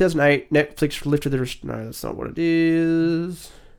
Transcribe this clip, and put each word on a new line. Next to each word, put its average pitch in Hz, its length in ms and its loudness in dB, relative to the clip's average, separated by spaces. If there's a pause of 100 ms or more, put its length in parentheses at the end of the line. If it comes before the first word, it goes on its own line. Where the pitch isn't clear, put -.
thousand 160 160 2
eight, 143 320 2
Netflix 147 520 0
lifted 143 260 0
the 131 100 0
rest-, - 240 -6
no, 117 200 -8
that's - 200 -12
not - 120 -8
what 60 120 -8
it - 100 -10
is. 165 1120 0 (280)